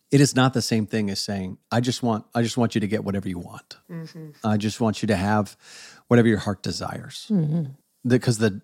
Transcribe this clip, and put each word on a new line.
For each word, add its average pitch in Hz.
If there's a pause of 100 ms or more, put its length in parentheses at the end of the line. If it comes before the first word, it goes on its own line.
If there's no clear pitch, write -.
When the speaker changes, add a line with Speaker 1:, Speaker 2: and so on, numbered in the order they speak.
(120)
Speaker 1:
It 139
is 135
not 127
the 117
same 110
thing 104
as 98
saying, 95 (120)
"I 117
just 123
want, 113 (100)
I 120
just 113
want 120
you 113
to 104
get 104
whatever 98
you 90
want. - (140)
Speaker 2:
Mm-hmm. 160 (160)
Speaker 1:
I 107
just 107
want 110
you 107
to 107
have 101 (500)
whatever 120
your 110
heart 101
desires." -
Speaker 3:
Mm-hmm. 165 (440)
Speaker 1:
Because 120
the, 104